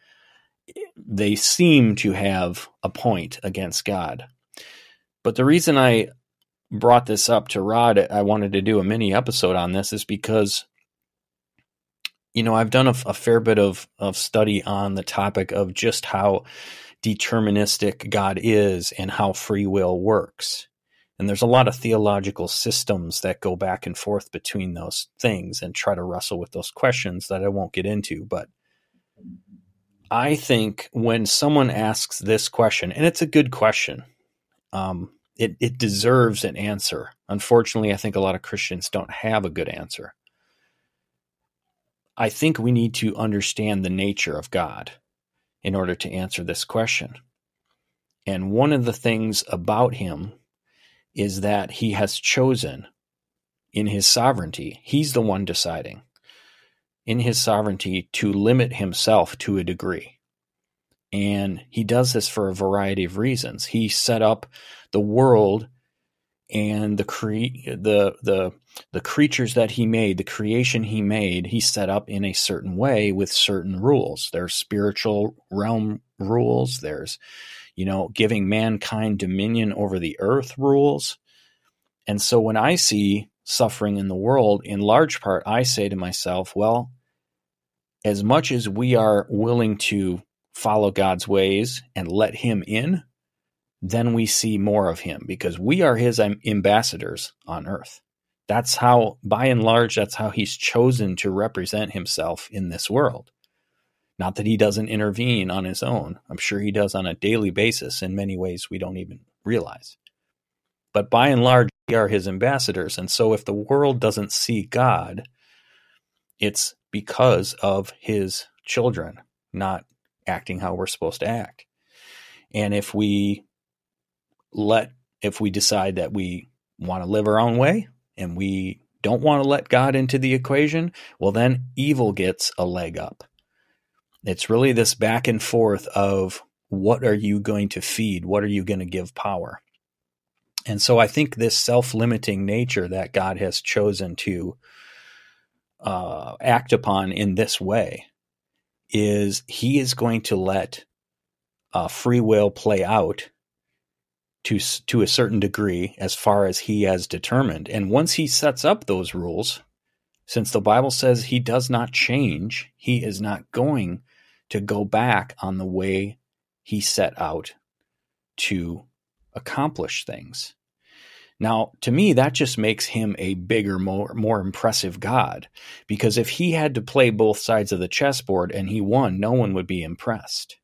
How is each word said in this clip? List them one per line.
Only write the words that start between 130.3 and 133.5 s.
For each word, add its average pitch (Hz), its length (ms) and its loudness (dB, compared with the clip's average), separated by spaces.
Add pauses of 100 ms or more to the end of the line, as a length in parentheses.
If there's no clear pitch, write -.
equation, 147 580 0 (280)
well, 98 120 2
then 127 340 2 (100)
evil 131 360 2
gets 92 460 -2
a 90 80 0
leg 85 320 -6
up. - 240 -12 (1000)